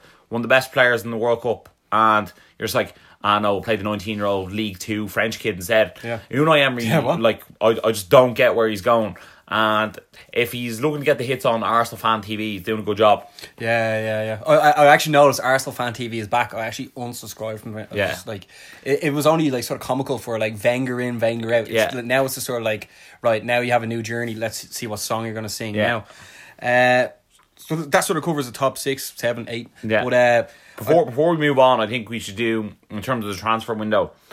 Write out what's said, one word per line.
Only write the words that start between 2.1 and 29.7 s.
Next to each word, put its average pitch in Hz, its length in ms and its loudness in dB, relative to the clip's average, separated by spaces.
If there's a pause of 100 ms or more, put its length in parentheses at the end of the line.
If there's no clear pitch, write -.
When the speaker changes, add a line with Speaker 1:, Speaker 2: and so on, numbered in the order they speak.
Speaker 1:
you're 110 80 -6
just - 80 -6
like, 110 200 -2 (300)
"Ah, 104 140 2
no, 104 160 0
we'll 92 80 -4
play 113 140 -2
the 98 80 -10
nineteen-year-old 101 680 -4
League 104 260 -6
Two 107 300 -6
French 110 300 -4
kid 107 180 -4
instead." 92 480 0
Speaker 2:
Yeah. 117 140 -8 (120)
Speaker 1:
Unai 151 300 4
Emery, 127 240 0
Speaker 2:
Yeah, 117 140 2
what? 143 220 0
Speaker 1:
like, 113 220 2 (180)
I, 113 220 4
I 113 100 2
just 107 180 -8
don't 127 240 8
get 123 200 2
where 113 140 2
he's 104 140 -4
going. 110 340 2 (320)
And 107 480 2 (360)
if 117 180 0
he's 120 300 -8
looking 147 180 0
to 139 60 -8
get 143 140 2
the 127 60 -6
hits 127 200 -4
on 113 180 0
Arsenal 113 380 0
Fan 110 200 0
T 101 140 -8
V, 107 200 -6
he's 92 100 -10
doing 110 160 -2
a - 20 -12
good 101 140 -2
job. 104 320 4 (320)
Speaker 2:
Yeah, 113 400 0
yeah, 107 240 -4
yeah. 110 200 -6
I, 156 120 4
I, 151 140 6
I 147 160 6
actually 156 260 6
noticed 143 280 6
Arsenal 131 320 0
Fan 120 200 -4
T 117 160 -8
V 113 100 -6
is 107 80 -6
back. 117 260 -2
I 113 140 -6
actually 127 220 -10
unsubscribed 110 720 -12
from 110 180 -12
it. 104 140 -12
I - 20 -14
Speaker 1:
Yeah. 101 140 0
Speaker 2:
just, - 180 -8
like, 104 220 -12 (340)
it, 135 220 0
it 151 80 0
was 147 120 -2
only, 156 280 4
like, 123 100 -4
sort 127 180 -8
of - 60 -10
comical 135 320 -2
for, 113 220 -6
like, 110 240 -2
Wenger 123 360 0
in, 120 200 -4
Wenger 117 340 0
out. 117 140 0
It's, 110 260 0
Speaker 1:
Yeah. 123 60 -6
Speaker 2:
now 127 240 0
it's 135 100 -4
just 131 140 -10
sort 123 120 -4
of 113 40 -8
like, 110 240 -4 (340)
"Right, 110 220 2
now 120 160 0
you 123 100 -4
have 120 140 2
a - 20 -6
new 117 160 -4
journey. 117 320 -6
Let's 110 420 -8
see 120 120 -8
what 104 100 -8
song 113 280 -4
you're 110 80 -8
gonna 110 140 -8
sing 107 280 -8
Speaker 1:
Yeah. 110 260 0 (580)
Speaker 2:
now." 123 80 -4 (360)
Uh, - 40 -4 (460)
so - 220 -8
th-, 151 140 -8
that 180 100 4
sort 170 160 -2
of 151 80 -4
covers 147 220 -2
the 117 60 -14
top 135 260 -2
six, 135 360 -6
seven, 120 340 -4
eight. 120 200 -10 (160)